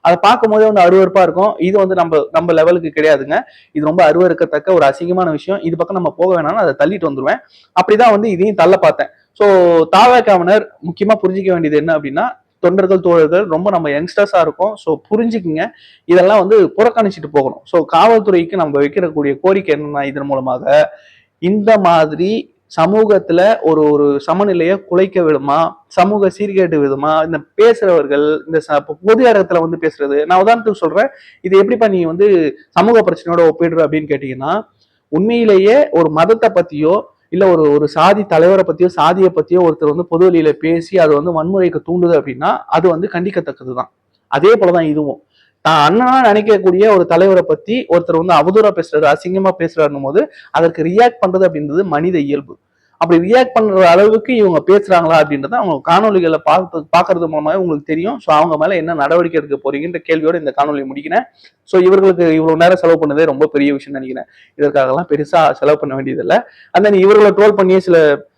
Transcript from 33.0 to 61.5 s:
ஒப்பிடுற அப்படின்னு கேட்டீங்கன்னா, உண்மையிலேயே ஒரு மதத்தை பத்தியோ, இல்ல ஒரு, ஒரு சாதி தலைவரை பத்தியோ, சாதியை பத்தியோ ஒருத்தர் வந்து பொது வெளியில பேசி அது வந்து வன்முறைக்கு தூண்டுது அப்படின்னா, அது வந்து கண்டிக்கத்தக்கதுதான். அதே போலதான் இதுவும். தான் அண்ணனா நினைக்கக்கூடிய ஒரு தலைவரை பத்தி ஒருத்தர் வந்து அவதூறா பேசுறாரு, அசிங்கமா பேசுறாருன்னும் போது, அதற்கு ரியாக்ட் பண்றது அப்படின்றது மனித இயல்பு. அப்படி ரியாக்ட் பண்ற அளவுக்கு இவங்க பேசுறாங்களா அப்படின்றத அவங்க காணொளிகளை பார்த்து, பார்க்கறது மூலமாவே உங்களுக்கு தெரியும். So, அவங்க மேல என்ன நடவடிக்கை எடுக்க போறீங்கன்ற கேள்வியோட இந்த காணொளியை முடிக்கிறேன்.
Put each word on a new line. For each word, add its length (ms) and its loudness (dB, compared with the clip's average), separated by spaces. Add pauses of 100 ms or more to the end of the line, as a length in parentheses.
ஒப்பிடுற 360 0
அப்படின்னு 240 -6
கேட்டீங்கன்னா, 520 -6 (460)
உண்மையிலேயே 840 2
ஒரு 200 0
மதத்தை 380 0
பத்தியோ, 520 -2 (280)
இல்ல 180 0
ஒரு, 240 2
ஒரு 160 0
சாதி 360 2
தலைவரை 440 2
பத்தியோ, 180 -2
சாதியை 500 0
பத்தியோ 220 -2
ஒருத்தர் 320 0
வந்து 160 -4
பொது 260 2
வெளியில 200 2
பேசி 480 -4
அது 220 2
வந்து 100 -6
வன்முறைக்கு 480 -2 (120)
தூண்டுது 240 0
அப்படின்னா, 420 -4 (100)
அது 220 0
வந்து 220 -4
கண்டிக்கத்தக்கதுதான். 800 -8 (380)
அதே 260 4
போலதான் 360 0
இதுவும். 320 -4 (400)
தான் 320 2
அண்ணனா 340 2
நினைக்கக்கூடிய 680 2
ஒரு 120 2
தலைவரை 420 2
பத்தி 420 -4
ஒருத்தர் 360 0
வந்து 80 2
அவதூறா 460 2
பேசுறாரு, 340 0
அசிங்கமா 440 -2
பேசுறாருன்னும் 440 -4
போது, 300 -2 (200)
அதற்கு 320 -2
ரியாக்ட் 440 0
பண்றது 180 0
அப்படின்றது 380 -2
மனித 360 -2
இயல்பு. 380 -6 (400)
அப்படி 340 0
ரியாக்ட் 220 2
பண்ற 360 2
அளவுக்கு 460 2
இவங்க 320 0
பேசுறாங்களா 560 2
அப்படின்றத 320 -6
அவங்க 360 -4
காணொளிகளை 460 0
பார்த்து, 420 -2
பார்க்கறது 480 -2
மூலமாவே 280 -4
உங்களுக்கு 280 -4
தெரியும். 360 -6
So, 160 0
அவங்க 220 0
மேல 180 -2
என்ன 180 -6
நடவடிக்கை 500 -2
எடுக்க 280 -6
போறீங்கன்ற 380 -8
கேள்வியோட 260 0
இந்த 220 -6
காணொளியை 360 -4
முடிக்கிறேன். 300 -4 (400)